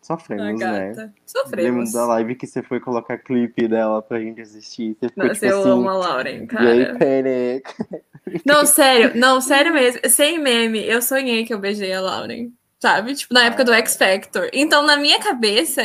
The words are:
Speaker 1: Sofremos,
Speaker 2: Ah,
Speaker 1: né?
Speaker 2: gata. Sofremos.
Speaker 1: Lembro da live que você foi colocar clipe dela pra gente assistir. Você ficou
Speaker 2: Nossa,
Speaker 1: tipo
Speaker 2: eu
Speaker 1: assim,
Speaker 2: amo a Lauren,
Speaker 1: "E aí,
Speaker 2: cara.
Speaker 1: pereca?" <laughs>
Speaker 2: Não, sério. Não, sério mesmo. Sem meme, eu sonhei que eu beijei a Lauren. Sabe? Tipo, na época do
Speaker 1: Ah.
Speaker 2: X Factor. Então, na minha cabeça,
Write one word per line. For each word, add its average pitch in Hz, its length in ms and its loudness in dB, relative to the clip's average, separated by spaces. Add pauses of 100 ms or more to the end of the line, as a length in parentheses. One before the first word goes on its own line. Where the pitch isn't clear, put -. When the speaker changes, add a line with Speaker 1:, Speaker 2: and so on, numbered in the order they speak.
Speaker 1:
Sofremos, 107 600 -8
Speaker 2:
Ah, 110 100 -4
Speaker 1:
né? 104 160 -6
Speaker 2:
gata. 208 260 -14 (120)
Sofremos. 247 540 -4
Speaker 1:
Lembro 113 120 -6
da 120 140 -2
live 113 300 -2
que 127 100 -12
você 120 160 -8
foi 120 180 -6
colocar 120 380 -6
clipe 120 500 -2
dela 110 320 0
pra 117 180 -8
gente 113 220 -10
assistir. 107 580 -12
Você 120 120 -4
ficou 190 140 -6
Speaker 2:
Nossa, - 160 0
Speaker 1:
tipo 196 120 2
Speaker 2:
eu 196 80 0
Speaker 1:
assim, 190 100 2
Speaker 2:
amo 190 200 2
a - 20 -2
Lauren, 143 440 -4
Speaker 1:
"E - 40 -14
aí, 110 60 -14
Speaker 2:
cara. 123 520 2
Speaker 1:
pereca?" 131 760 -2 (500)
<laughs> 170 220 -8
Speaker 2:
Não, 294 180 4
sério. 262 500 6
Não, 262 280 4
sério 285 320 2
mesmo. 247 340 2
Sem 302 300 2
meme, 233 440 0
eu 233 200 -2
sonhei 247 420 -2
que 226 80 -8
eu 214 60 -6
beijei 196 340 -4
a 190 80 -4
Lauren. 233 500 -8 (300)
Sabe? 208 360 2
Tipo, - 180 -8
na 247 120 6
época 233 180 2
do 247 80 4
Speaker 1:
Ah. 220 60 6
Speaker 2:
X 233 180 0
Factor. 196 560 0
Então, 294 320 2
na 294 120 4
minha 294 220 2
cabeça, 247 680 -2